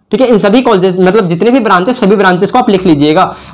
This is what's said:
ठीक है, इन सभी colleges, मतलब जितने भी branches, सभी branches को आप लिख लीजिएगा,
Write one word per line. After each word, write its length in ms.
ठीक 100
है, 80
इन 100
सभी 240
colleges, 380
मतलब 280
जितने 220
भी 100
branches, 400
सभी 160
branches 340
को 80
आप 120
लिख 160
लीजिएगा, 480